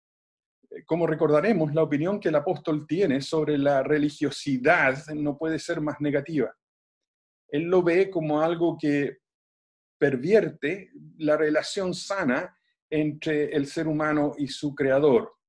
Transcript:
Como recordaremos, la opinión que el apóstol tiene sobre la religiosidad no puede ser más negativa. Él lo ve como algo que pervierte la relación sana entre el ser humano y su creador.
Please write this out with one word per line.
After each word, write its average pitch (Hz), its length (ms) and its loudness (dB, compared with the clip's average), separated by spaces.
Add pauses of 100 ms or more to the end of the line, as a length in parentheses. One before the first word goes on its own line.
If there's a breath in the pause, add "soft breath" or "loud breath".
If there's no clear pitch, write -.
(880)
Como 165 200 0
recordaremos, 156 680 2
la 160 80 2
opinión 160 360 0
que 185 120 -2
el 156 40 2
apóstol 151 520 -2
tiene 151 340 0
sobre 151 380 -2
la 139 240 2
religiosidad 147 1300 0
no 147 220 -4
puede 160 220 -4
ser 165 220 -6
más 151 200 -6
negativa. 143 540 -2 (960)
Él 147 160 -2
lo 180 180 4
ve 175 260 2
como 156 320 -2
algo 165 380 0
que 143 400 -2 (840)
pervierte 160 880 0 (280)
la 151 180 0
relación 156 580 -2
sana 180 640 -4 (320)
entre 151 640 -2
el 139 140 0
ser 160 180 -6
humano 151 500 0
y 143 120 -4
su 143 260 -8
creador. 135 640 2 (120)